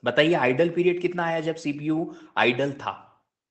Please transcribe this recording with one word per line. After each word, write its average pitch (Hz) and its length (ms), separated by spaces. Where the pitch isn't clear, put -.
बताइए, 151 300
idle 143 360
period 175 300
कितना 175 240
आया 165 160
जब 156 160
सीपीयू 156 580
idle 123 360
था? - 240